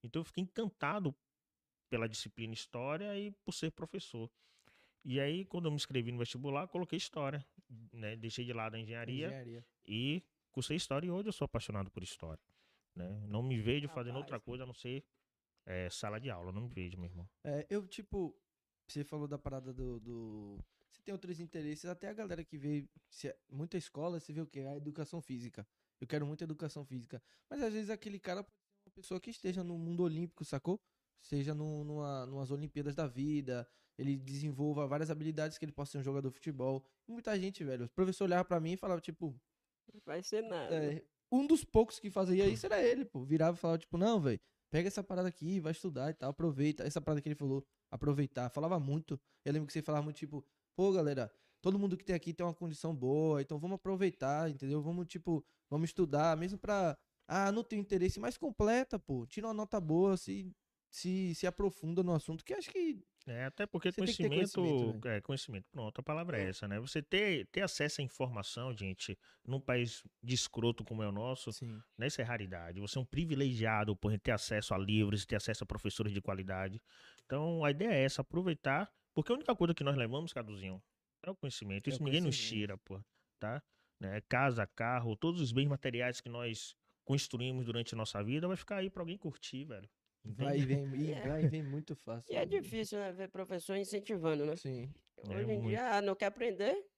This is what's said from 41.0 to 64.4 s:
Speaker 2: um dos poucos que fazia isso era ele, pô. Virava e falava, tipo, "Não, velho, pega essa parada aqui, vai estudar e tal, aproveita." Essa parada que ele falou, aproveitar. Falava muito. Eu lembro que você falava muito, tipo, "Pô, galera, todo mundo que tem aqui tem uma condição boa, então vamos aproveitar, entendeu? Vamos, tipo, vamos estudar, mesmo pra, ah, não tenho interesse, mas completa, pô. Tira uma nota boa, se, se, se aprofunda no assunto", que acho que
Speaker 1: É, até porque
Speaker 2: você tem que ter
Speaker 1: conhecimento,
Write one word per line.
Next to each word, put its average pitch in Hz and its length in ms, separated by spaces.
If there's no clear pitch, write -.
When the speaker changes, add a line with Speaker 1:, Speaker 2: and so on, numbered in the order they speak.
Speaker 2:
um 269 160
dos 311 160
poucos - 360
que 202 120
fazia 190 360
isso 214 200
era 403 160
ele, 254 220
pô. 127 180
Virava 160 340
e - 20
falava, 165 200
tipo, - 180
"Não, 214 220
velho, 127 200
pega 170 180
essa 202 160
parada 180 240
aqui, 180 320
vai 156 120
estudar 156 400
e - 20
tal, 131 160
aproveita." 147 540
Essa 151 180
parada 147 200
que 143 80
ele 147 60
falou, 135 300
aproveitar. 135 600
Falava 160 300
muito. 143 400
Eu 143 100
lembro 151 140
que 139 60
você 160 80
falava 147 220
muito, 151 140
tipo, 147 280
"Pô, 196 160
galera, 143 400
todo 196 180
mundo 190 180
que - 60
tem 185 120
aqui 165 180
tem 175 120
uma 170 80
condição 160 420
boa, 147 460
então 147 160
vamos 180 180
aproveitar, 165 760
entendeu? 139 300
Vamos, 170 260
tipo, 165 360
vamos 160 200
estudar, 156 480
mesmo 185 220
pra, 185 360
ah, 196 240
não 220 120
tenho 208 180
interesse, 190 380
mas 226 180
completa, 233 600
pô. 123 260
Tira 208 220
uma 226 60
nota 214 260
boa, 180 380
se, 190 340
se, 185 440
se - 120
aprofunda 180 560
no 175 100
assunto", 160 300
que - 100
acho 392 180
que 320 280
Speaker 1:
É, 123 180
até 165 200
porque 180 260
Speaker 2:
você 202 100
tem 190 40
que 220 160
ter 147 80
Speaker 1:
conhecimento, 185 320